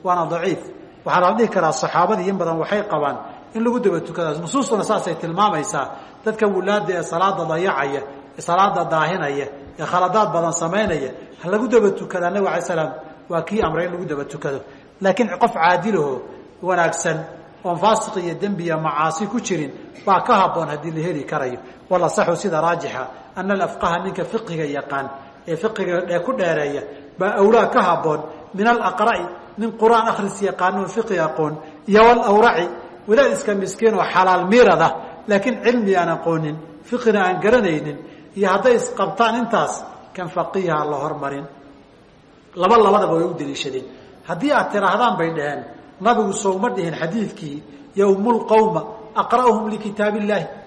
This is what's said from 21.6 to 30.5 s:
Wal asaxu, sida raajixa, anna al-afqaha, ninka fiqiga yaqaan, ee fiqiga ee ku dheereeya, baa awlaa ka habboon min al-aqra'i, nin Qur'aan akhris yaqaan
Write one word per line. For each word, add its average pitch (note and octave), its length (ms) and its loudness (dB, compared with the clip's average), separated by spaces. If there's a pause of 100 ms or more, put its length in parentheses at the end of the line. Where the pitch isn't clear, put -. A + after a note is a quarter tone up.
Wal F3+ 140 2
asaxu, E3+ 320 2
sida E3 260 0
raajixa, C#3 460 -2 (280)
anna F#3+ 180 -2
al-afqaha, F3 500 -2
ninka F#3+ 200 -6
fiqiga E3+ 420 -4
yaqaan, C#3 440 -4 (380)
ee E3+ 80 -2
fiqiga F3+ 520 -2
ee F3 120 0
ku B3+ 140 -4
dheereeya, D#3 480 -2 (380)
baa G3+ 180 0
awlaa G#3 300 6
ka A#3 140 2
habboon D#3+ 400 0 (320)
min G3+ 140 0
al-aqra'i, A3+ 580 0 (320)
nin A3 200 -4
Qur'aan A3+ 300 4
akhris G3+ 340 -4
yaqaan F#3 380 0